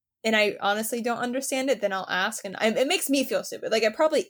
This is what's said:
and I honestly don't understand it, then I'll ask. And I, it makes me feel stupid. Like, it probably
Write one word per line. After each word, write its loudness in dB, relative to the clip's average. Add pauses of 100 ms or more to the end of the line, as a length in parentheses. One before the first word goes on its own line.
(240)
and 2
I 2
honestly 0
don't 0
understand -2
it, 0
then 0
I'll -4
ask. -2
And -10
I, 2
it 2
makes 0
me 2
feel -2
stupid. -8
Like, 2
it 2
probably 2